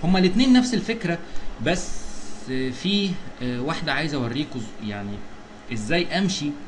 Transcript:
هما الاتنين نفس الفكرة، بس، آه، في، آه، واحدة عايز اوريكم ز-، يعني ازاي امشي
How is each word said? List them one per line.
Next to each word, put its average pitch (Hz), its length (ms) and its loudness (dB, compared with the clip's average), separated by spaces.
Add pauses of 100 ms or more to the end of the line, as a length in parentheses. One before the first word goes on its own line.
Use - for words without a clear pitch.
هما 185 140 6
الاتنين 208 340 6
نفس 247 220 6
الفكرة، 180 440 0 (460)
بس، 180 260 2 (600)
آه، 131 200 0
في، 196 400 0 (320)
آه، 123 180 -2
واحدة 151 320 -2
عايز 147 220 -2
اوريكم 127 440 -2
ز-، 107 300 -8
يعني 101 280 -6 (560)
ازاي 151 460 0
امشي 170 320 0 (180)